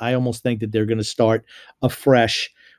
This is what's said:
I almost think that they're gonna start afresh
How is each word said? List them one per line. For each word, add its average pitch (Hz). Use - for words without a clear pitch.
I 120
almost 123
think 120
that 107
they're 107
gonna 110
start 113
afresh 123